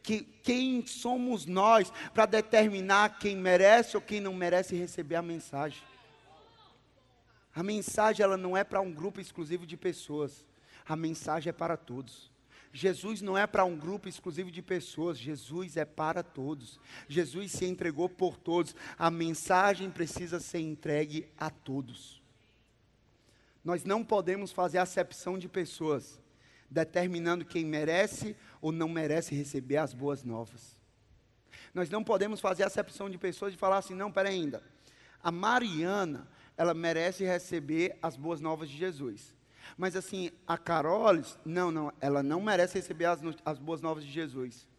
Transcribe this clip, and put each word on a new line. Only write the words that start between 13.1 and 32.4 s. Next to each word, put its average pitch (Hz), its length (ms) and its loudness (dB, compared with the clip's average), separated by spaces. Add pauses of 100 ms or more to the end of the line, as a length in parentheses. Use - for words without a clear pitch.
não 196 160 0
é 202 80 6
pra 208 200 4
um 175 120 -2
grupo 180 320 -8
exclusivo 180 440 -8
de 170 100 -12
pessoas. 165 560 -4
Jesus 147 580 -8
é 160 80 0
para 160 380 -4
todos. 139 560 -8 (300)
Jesus 165 420 -2
se - 140 -4
entregou 175 440 -2
por 180 280 -2
todos. 170 360 0 (240)
A 165 140 2
mensagem 180 800 2
precisa 170 480 -6
ser - 220 -8
entregue 151 760 -4
a 156 140 -6
todos. - 720 -10 (1400)
Nós 170 180 -2
não 208 220 0
podemos 196 480 0
fazer 180 260 0
acepção 180 580 -2
de 180 120 -10
pessoas, - 760 -4 (440)
determinando 170 760 0
quem 165 200 -2
merece 165 720 0 (240)
ou 156 120 -2
não 165 160 0
merece 160 440 -2
receber 139 440 -2
as 143 180 0
boas 135 300 -4
novas. 113 520 -10 (960)
Nós 175 160 -4
não 208 140 -4
podemos 208 380 0